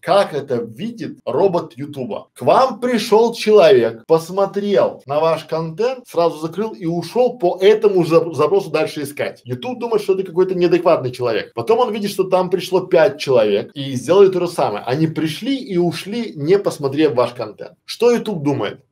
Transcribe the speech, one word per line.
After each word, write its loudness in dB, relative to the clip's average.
как 2
это -4
видит -8
робот 0
Ютуба. -10
К -18
вам 2
пришёл 2
человек, 4
посмотрел 0
на -2
ваш 0
контент, -6
сразу 0
закрыл -6
и -10
ушёл -2
по 0
этому 4
же 0
зап-, 4
запросу 0
дальше -4
искать. -8
YouTube -8
думает, -2
что 0
это -4
какой-то 0
неадекватный 2
человек. -4
Потом 0
он 0
видит, -4
что -2
там 0
пришло -2
пять 2
человек 0
и -8
сделали 4
то -2
же -2
самое. -2
Они 0
пришли -4
и -6
ушли, -4
не 2
посмотрев 0
ваш 0
контент. -12
Что 0
YouTube -2
думает? -4